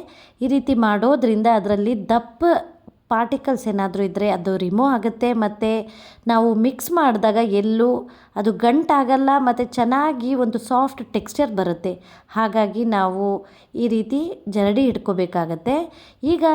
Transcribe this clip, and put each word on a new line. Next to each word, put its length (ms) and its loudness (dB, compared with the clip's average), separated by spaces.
ಈ 80 -2
ರೀತಿ 260 0
ಮಾಡೋದ್ರಿಂದ 800 2
ಅದರಲ್ಲಿ 420 0
ದಪ್ಪ 360 -2
ಪಾರ್ಟಿಕಲ್ಸ್ 580 -2
ಏನಾದರೂ 340 -2
ಇದ್ದರೆ 280 -2
ಅದು 260 -2
ರಿಮೂವ್ 360 0
ಆಗುತ್ತೆ. 400 -2
ಮತ್ತು 380 -2
ನಾವು 280 4
ಮಿಕ್ಸ್ 380 0
ಮಾಡಿದಾಗ 460 2
ಎಲ್ಲೂ 360 2
ಅದು 160 0
ಗಂಟಾಗಲ್ಲ 840 2
ಮತ್ತು 260 0
ಚೆನ್ನಾಗಿ 720 -2
ಒಂದು 240 0
ಸಾಫ್ಟ್ 440 -2
ಟೆಕ್ಸ್ಚರ್ 400 -2
ಬರುತ್ತೆ. 400 -2
ಹಾಗಾಗಿ 560 -2
ನಾವು 420 0
ಈ 140 0
ರೀತಿ 320 -2
ಜರಡಿ 380 2
ಇಟ್ಕೋಬೇಕಾಗತ್ತೆ. 920 -2
ಈಗ 220 0